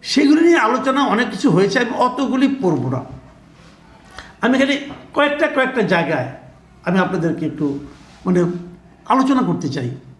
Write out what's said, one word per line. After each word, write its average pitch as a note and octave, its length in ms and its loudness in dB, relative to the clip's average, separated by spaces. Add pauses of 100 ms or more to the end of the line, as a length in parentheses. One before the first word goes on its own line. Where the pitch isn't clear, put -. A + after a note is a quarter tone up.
সেগুলি D4 400 4
নিয়ে E4+ 160 6
আলোচনা B3+ 440 0
অনেক A#3 280 0
কিছু - 200 0
হয়েছে, G3 300 2
আমি A#3+ 180 -2
অতগুলি C4 640 0
পড়ব C3+ 280 0
না। B2+ 160 -6 (1400)
আমি B3 160 2
এখানে C#4 320 0 (240)
কয়েকটা, D4 340 0
কয়েকটা C4 340 0
জায়গায় E3 500 0 (540)
আমি F3+ 140 2
আপনাদেরকে E3+ 460 -2
একটু C#3 340 -4 (460)
মানে F3+ 180 2 (600)
আলোচনা C4 360 2
করতে E3+ 280 -2
চাই। B2+ 200 -6 (300)